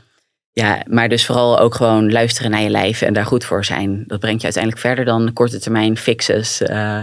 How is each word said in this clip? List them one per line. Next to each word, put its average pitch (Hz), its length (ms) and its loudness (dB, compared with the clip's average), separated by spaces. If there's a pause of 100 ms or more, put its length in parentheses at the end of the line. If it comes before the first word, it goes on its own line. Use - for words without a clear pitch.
(520)
ja, 107 360 0
maar 117 220 2
dus 117 160 0
vooral 120 340 4
ook 117 160 4
gewoon 110 360 4
luisteren 117 400 0
naar 107 100 0
je 107 80 0
lijf 104 320 0
en 104 120 2
daar 104 120 0
goed 123 180 0
voor 95 220 -2
zijn. 98 420 -4
Dat 101 120 -6
brengt 110 200 -2
je - 40 -14
uiteindelijk 107 420 -4
verder 123 200 0
dan 113 280 0
korte 117 260 0
termijn 110 380 0
fixes, - 640 -2
eh, 104 420 -2